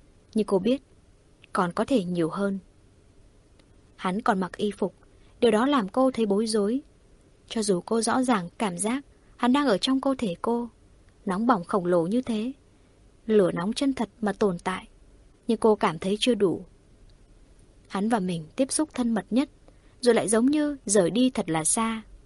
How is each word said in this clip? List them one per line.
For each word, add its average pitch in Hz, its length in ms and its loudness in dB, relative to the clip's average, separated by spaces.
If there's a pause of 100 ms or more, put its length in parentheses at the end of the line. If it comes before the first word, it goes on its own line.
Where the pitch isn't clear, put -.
(340)
Nhưng 214 120 0
cô 196 120 0
biết, 233 240 0 (680)
còn 175 200 -2
có 220 120 -2
thể 226 200 0
nhiều 170 260 -2
hơn. 196 280 -4 (1400)
Hắn 190 260 -4
còn 196 180 2
mặc 175 160 -6
y 208 140 -2
phục, - 240 -6 (460)
điều 240 100 6
đó 214 160 2
làm 254 220 0
cô 262 220 2
thấy 226 160 0
bối 202 200 0
rối. 220 340 0 (680)
Cho 226 140 -4
dù 190 180 0
cô 226 200 -2
rõ 233 220 0
ràng 214 260 0 (100)
cảm 180 200 -4
giác 233 260 -4 (360)
hắn 247 120 2
đang 285 140 2
ở 196 120 4
trong 269 220 0
cơ 269 180 -2
thể 208 240 -4
cô, 233 260 -4 (580)
nóng 202 200 -2
bỏng 202 180 4
khổng 175 220 -2
lồ 175 160 2
như 220 200 0
thế, 233 300 -4 (760)
lửa 202 260 4
nóng 175 200 -4
chân 277 220 0
thật 220 140 -4 (120)
mà 202 120 -2
tồn 190 260 0
tại, - 300 -8 (580)
nhưng 226 120 0
cô 214 180 4
cảm - 220 0
thấy 196 220 -2
chưa 240 140 2
đủ. 185 300 0 (1200)
Hắn 196 200 -2
và 226 120 2
mình 170 260 -4 (100)
tiếp 262 160 0
xúc 311 220 -2
thân 233 200 0
mật 202 160 -2
nhất, 262 200 0 (500)
rồi 240 140 4
lại 170 140 2
giống 220 180 4
như 294 380 2
rời 196 260 2
đi 247 200 2
thật 190 200 -4
là 160 140 -2
xa. 226 380 -2 (240)